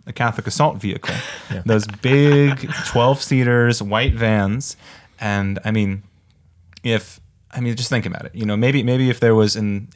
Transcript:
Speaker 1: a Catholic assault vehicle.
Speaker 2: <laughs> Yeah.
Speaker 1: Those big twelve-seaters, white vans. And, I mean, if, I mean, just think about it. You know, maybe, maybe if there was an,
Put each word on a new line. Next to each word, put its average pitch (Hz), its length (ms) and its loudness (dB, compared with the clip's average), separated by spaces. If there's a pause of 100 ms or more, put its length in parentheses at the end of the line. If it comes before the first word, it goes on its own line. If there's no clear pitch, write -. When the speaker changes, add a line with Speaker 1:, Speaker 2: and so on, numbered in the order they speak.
Speaker 1:
a 120 80 -14
Catholic - 320 -2
assault 147 320 -2
vehicle. - 380 -6 (180)
Speaker 2:
<laughs> - 180 -12
Yeah. 95 140 -6
Speaker 1:
Those 107 220 2
big 139 840 2 (180)
twelve-seaters, 120 960 2
white 110 300 0
vans. 110 640 0 (420)
And, 101 460 -2
I 110 60 -2
mean, 98 320 -2 (800)
if, 113 360 -2 (320)
I - 80 -8
mean, 120 160 -2
just 123 140 -6
think 120 160 -2
about - 200 -8
it. - 80 -16
You 110 120 -6
know, 104 100 -2
maybe, 127 280 2
maybe 127 260 0
if 120 100 -2
there 113 160 4
was 107 200 4
an, 104 400 -4